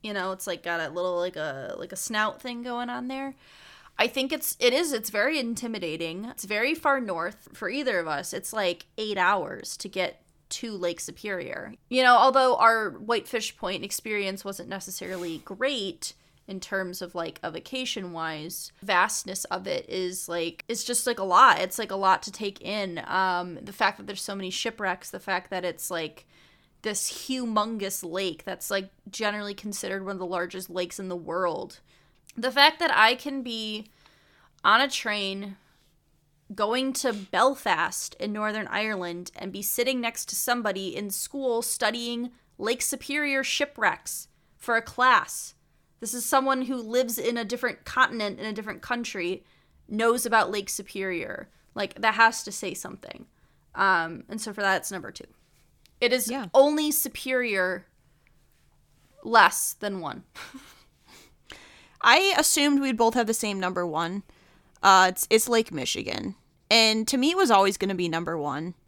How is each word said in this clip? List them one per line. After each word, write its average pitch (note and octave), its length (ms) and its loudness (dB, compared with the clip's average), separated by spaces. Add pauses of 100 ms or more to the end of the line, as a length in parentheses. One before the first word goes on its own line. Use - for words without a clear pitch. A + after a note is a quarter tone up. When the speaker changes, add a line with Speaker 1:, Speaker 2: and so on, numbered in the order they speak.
Speaker 1:
you G#3 80 -6
know, F#3+ 200 -4
it's, F#3 120 -10
like, E3+ 160 -6
got E3+ 180 -2
a D#3 140 -4
little, F3+ 240 -2
like, F3 180 -2
a, C#3+ 440 -6
like, - 120 -10
a G3 40 -12
snout G#3+ 440 -2
thing A#3+ 220 -10
going A#3+ 300 -6
on B3 160 -6
there. C4+ 260 -6 (640)
I - 80 6
think C4 260 0
it's, - 280 -4
it B3 120 6
is, D4+ 220 2
it's A3 160 -6
very C4+ 300 0
intimidating. F#3+ 880 -6
It's A#3+ 200 -12
very A3 300 0
far C#4 260 2
north F#3 520 -6
for - 160 -8
either B3+ 280 0
of E3 100 0
us. D#3 240 -4
It's, - 220 -8
like, F#3 320 -2 (140)
eight G#3+ 180 -4
hours F#3 600 0
to - 120 -10
get - 320 -4 (280)
to A3+ 240 -8
Lake F3 260 -4
Superior. - 760 -8 (160)
You B3+ 140 4
know, B3 140 10
although C4 400 8
our A3+ 340 6
Whitefish A3 680 -4
Point F#3 260 -4
experience G3 600 -4
wasn't F#3+ 240 -10
necessarily F3+ 720 -8
great G#3 720 -6 (340)
in F#3+ 120 -10
terms F#3 420 -6
of, F3 140 -12
like, E3 260 -8
a - 80 -6
vacation-wise, E3 1200 -8 (120)
vastness F#3+ 640 0
of F#3 200 -6
it - 240 -4
is, F#3 400 -6
like, E3+ 380 -6
it's A#3 160 -6
just, A#3+ 240 -2
like, A#3 100 -2
a F#3+ 60 -4
lot. G3 360 8
It's, F3+ 200 -2
like, A3 100 -6
a G3 60 -6
lot F#3+ 260 4
to G3+ 100 -12
take G3+ 300 -8
in. F#3+ 460 -6
Um, F3+ 520 -2
the - 140 -14
fact G3+ 240 0
that G3+ 80 -18
there's G3 160 -10
so - 140 -8
many G3 160 -8
shipwrecks, G#3 580 -4
the - 100 -12
fact F#3+ 300 -6
that F#3 160 -4
it's, E3 240 -6
like, D#3+ 380 -8 (560)
this G#3+ 280 -4
humongous A3 960 -4
lake F3+ 360 -4
that's, - 260 -8
like, G3 220 -2 (180)
generally G#3 460 -4
considered G3 500 -8
one G3 60 -6
of F#3 80 -8
the F#3 80 -6
largest F3+ 420 -6
lakes F3+ 300 -6
in F#3+ 100 -8
the F3+ 60 -4
world. E3+ 640 -4 (580)
The A#3 140 -2
fact C#4+ 260 6
that - 180 0
I A3+ 200 6
can C4+ 260 -8
be A3 460 -8 (760)
on A3 180 6
a C#4 60 4
train G3 720 -6 (960)
going B3 400 0
to B3+ 180 0
Belfast G3 1080 0
in G#3 120 -4
Northern G#3+ 360 -4
Ireland F3+ 680 -4
and G3 160 -10
be G3 120 -10
sitting B3 360 0
next A#3 300 -6
to - 60 -8
somebody G#3 600 -2
in G3+ 140 -6
school A#3+ 540 -2
studying A#3 640 -2 (300)
Lake B3 240 -2
Superior C#4 600 -2
shipwrecks - 840 -2 (280)
for A#3+ 200 -2
a A3+ 80 2
class. - 720 2 (460)
This A3 120 -8
is A#3+ 100 -6
someone C4+ 400 2
who C4 120 -4
lives A#3 420 0
in A#3 180 0
a A#3 100 -4
different B3 380 -4
continent, A3+ 560 0
in G3+ 60 -8
a G#3+ 80 -6
different G#3 300 -10
country, G3+ 600 -4 (460)
knows A#3 340 2
about A3 280 4
Lake G3+ 180 -4
Superior. F#3+ 800 -6 (240)
Like, G3+ 260 -6
that A3 140 2
has A3+ 300 6
to G#3 80 -10
say G3 240 -6
something. - 500 -14 (480)
Um, E3+ 560 2
and G#3+ 100 -8
so G#3+ 140 -8
for G#3+ 80 -6
that, F#3+ 200 2
it's - 100 -8
number F#3 180 -10
two. - 160 -16 (760)
It A#3 100 4
is B3 180 0
Speaker 2:
Yeah. B3 240 -6
Speaker 1:
only D4+ 380 6
Superior A3 960 -2 (1400)
less A3+ 500 6
than G3+ 280 -6
one. D3 240 -8 (840)
<laughs> - 920 -20
Speaker 2:
I F4 360 8
assumed D4 440 4
we'd C4 160 0
both A3+ 160 6
have A#3 140 2
the A3+ 60 0
same G3+ 280 -2
number F3+ 260 0
one. E3+ 360 -2 (600)
Uh, F#3+ 260 10
it's, - 200 -4
it's A3 200 6
Lake A3+ 220 2
Michigan. - 640 -4 (340)
And A3 380 4
to C4+ 100 0
me, C4 140 4
it C4 60 0
was F#4 120 4
always G3 280 6
gonna G3 180 -2
be F3 140 0
number E3 280 -2
one. D3 380 -4 (120)